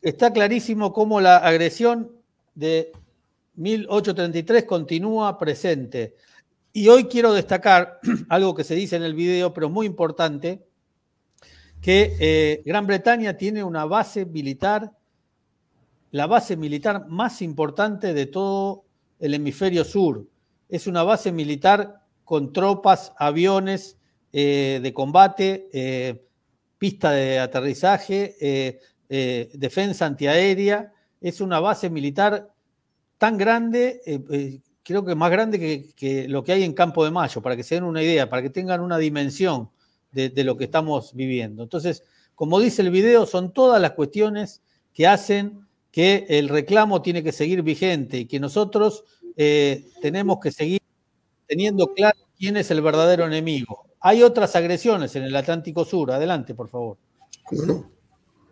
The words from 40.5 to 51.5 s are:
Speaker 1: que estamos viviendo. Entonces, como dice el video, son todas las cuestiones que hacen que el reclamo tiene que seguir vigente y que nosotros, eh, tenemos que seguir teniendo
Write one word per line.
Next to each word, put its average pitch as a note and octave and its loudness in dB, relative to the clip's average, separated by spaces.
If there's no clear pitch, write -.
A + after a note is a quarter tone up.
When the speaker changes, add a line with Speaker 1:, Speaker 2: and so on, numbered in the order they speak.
Speaker 1:
que C3+ -6
estamos D3+ -4
viviendo. A#2+ -6
Entonces, D#3 -8
como D#3+ 0
dice A3+ 2
el F#3 2
video, G#3 4
son F#3 -4
todas B3 4
las D#3+ 2
cuestiones G#3 -4
que D#3+ 2
hacen G3+ 0
que F#3+ 2
el D3 2
reclamo F3+ 2
tiene F3 -4
que D#3 -4
seguir F3 -2
vigente D3+ -2
y B2 -8
que C3+ -6
nosotros, G#3 0
eh, D3 2
tenemos F#3+ -2
que D3 -4
seguir E3+ -4
teniendo F#3+ 0